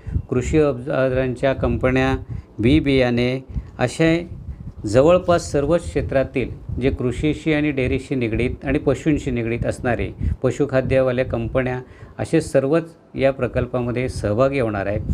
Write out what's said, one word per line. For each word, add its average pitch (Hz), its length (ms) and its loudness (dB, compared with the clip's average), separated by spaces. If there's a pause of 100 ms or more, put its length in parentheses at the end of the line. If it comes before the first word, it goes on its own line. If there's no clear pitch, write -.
(280)
कृषी 127 300 2
अवजारांच्या 131 960 0
कंपन्या, 131 640 2 (420)
बी 131 220 6
बियाणे, 127 640 2 (340)
असे 160 500 2 (580)
जवळपास 170 680 4
सर्वच 156 300 2
क्षेत्रातील 131 680 -2 (300)
जे 131 100 2
कृषीशी 143 640 0
आणि 151 180 2
डेअरीशी 131 440 -2
निगडीत 120 360 0 (140)
आणि 143 140 0
पशूंशी 143 520 0
निगडीत 117 360 -2
असणारे 110 440 -2 (320)
पशुखाद्यवाल्या 131 840 2
कंपन्या, 127 560 -2 (380)
असे 151 220 2
सर्वच 156 540 0 (200)
या 131 180 2
प्रकल्पामध्ये 123 760 -2
सहभागी 127 500 0
होणार 104 280 -2
आहे. 104 120 -2 (160)